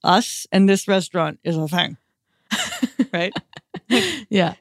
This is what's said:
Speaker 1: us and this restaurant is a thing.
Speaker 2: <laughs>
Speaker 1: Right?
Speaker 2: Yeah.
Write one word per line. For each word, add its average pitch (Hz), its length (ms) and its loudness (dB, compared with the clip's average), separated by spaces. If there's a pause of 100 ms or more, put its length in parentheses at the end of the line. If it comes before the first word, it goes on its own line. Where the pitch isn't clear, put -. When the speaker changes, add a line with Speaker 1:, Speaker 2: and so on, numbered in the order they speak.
Speaker 1:
us - 480 2
and 196 180 6
this 196 180 2
restaurant 170 560 -2
is 165 140 -2
a 156 100 -2
thing. 160 300 -2 (540)
Speaker 2:
<laughs> 679 260 -6 (340)
Speaker 1:
Right? 175 220 -4 (960)
Speaker 2:
Yeah. 180 320 2